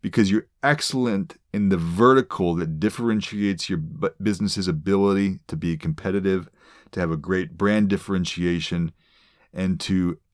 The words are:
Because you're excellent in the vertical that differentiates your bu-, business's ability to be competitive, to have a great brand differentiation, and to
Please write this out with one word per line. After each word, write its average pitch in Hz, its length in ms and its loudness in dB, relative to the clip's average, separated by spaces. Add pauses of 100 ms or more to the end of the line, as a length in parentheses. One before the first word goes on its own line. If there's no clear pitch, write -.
Because 95 280 2
you're 107 180 0 (140)
excellent 127 760 0 (140)
in 101 180 2
the 95 80 4
vertical 95 760 4
that 80 240 -2
differentiates 104 880 -2
your 87 100 -2
bu-, 78 320 -6 (100)
business's 98 460 0
ability 98 800 2
to - 80 -8
be 82 220 -2
competitive, 92 720 -2 (420)
to - 80 -8
have 85 120 0
a 82 60 -2
great 87 400 -4
brand 104 320 2
differentiation, 87 1000 -2 (600)
and 92 280 -2
to 92 400 -2 (140)